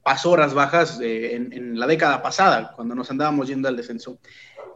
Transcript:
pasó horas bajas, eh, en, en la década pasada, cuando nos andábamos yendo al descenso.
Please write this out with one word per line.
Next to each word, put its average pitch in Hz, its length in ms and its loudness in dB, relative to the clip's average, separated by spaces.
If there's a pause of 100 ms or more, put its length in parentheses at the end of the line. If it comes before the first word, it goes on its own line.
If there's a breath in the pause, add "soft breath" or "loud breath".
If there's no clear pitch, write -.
pasó 139 280 0
horas 151 240 4
bajas, 143 480 2
eh, 117 320 -4
en, 123 180 -6
en 123 260 -8
la 120 80 0
década 156 360 2
pasada, 127 520 2
cuando 120 200 -8
nos 127 160 -8
andábamos 143 380 0
yendo 135 200 -2
al 123 80 -2
descenso. 120 420 -12 (580 soft breath)